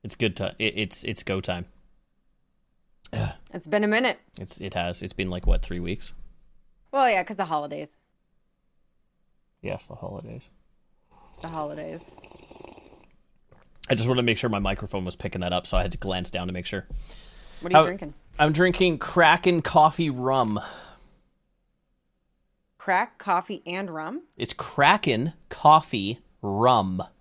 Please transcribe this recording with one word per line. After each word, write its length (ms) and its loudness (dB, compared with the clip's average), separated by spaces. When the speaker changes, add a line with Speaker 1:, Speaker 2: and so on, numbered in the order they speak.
Speaker 1:
It's 100 -10
good 220 -2
ti-, 80 -4
it, 160 0
it's, 280 -4
it's 200 -6
go 160 -2
time. 240 -6
Ugh. 180 -4
Speaker 2:
It's 140 -12
been 160 0
a 60 2
minute. 300 0
Speaker 1:
It's, 220 -14
it 140 -8
has. 280 -4
It's 100 -8
been, 180 -4
like, 160 -4
what, 160 4
three 180 -6
weeks? 320 -6
Speaker 2:
Well, 180 4
yeah, 140 2
'cause 120 -10
the 100 -4
holidays. 500 -6
Speaker 1:
Yes, 240 -8
the 100 -18
holidays. 460 -14
Speaker 2:
The 60 -12
holidays. 540 -10
Speaker 1:
I 60 2
just 120 0
wanted 160 2
to 40 0
make 120 2
sure 120 -2
my 80 0
microphone 460 -4
was 120 -8
picking 240 -8
that 120 -2
up, 140 -2
so 100 -2
I 60 4
had 100 -2
to 60 -8
glance 320 -4
down 160 -6
to 60 -6
make 140 -8
sure. 200 -8
Speaker 2:
What 100 -8
are 20 2
you 40 8
Speaker 1:
How 80 10
Speaker 2:
drinking? 300 -4
Speaker 1:
I'm 140 6
drinking 460 4
Kraken 640 6
Coffee 480 4
Rum. 500 0
Speaker 2:
Crack, 400 0
coffee, 480 -2
and 240 -6
rum? 320 -10
Speaker 1:
It's 160 -6
Kraken 800 2
Coffee 720 2
Rum. 600 2